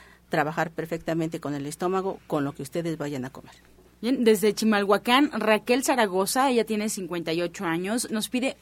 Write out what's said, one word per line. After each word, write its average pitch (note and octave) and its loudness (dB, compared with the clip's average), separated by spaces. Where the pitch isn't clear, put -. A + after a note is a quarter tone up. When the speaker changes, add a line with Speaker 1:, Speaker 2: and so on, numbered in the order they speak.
Speaker 1:
trabajar D#3+ -2
perfectamente E3 -4
con C#3+ -6
el C#3+ -6
estómago, F#3 -4
con D3+ 0
lo C#3 -4
que C#3+ -12
ustedes E3 -4
vayan D3 -6
a C3 -8
comer. - -18
Speaker 2:
Bien, B3 0
desde G#3+ 4
Chimalhuacán, G#3+ 4
Raquel A3 2
Zaragoza, A#3 2
ella A3+ 2
tiene G#3+ -2
cincuenta E3+ -6
y E3+ 0
ocho F3 -4
años, F3+ -2
nos G#3+ -2
pide B3+ -4